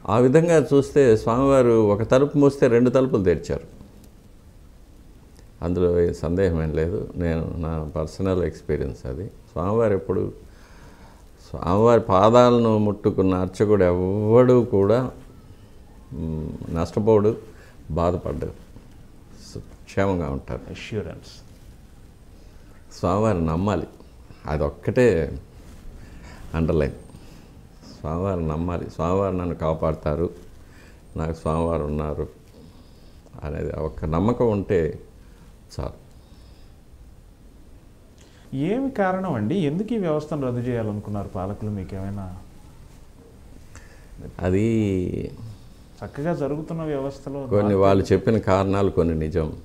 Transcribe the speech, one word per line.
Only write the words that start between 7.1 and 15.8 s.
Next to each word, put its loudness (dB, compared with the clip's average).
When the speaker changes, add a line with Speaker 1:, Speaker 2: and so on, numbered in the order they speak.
Speaker 1:
నేను, -4
నా -6
పర్సనల్ -2
ఎక్స్పీరియన్స్ -6
అది. -8
స్వామివారు -2
ఎప్పుడు, -4
స్వామివారి 4
పాదాలను 6
ముట్టుకున్న 0
అర్చకుడు 2
ఎవ్వడూ 4
కూడా, 2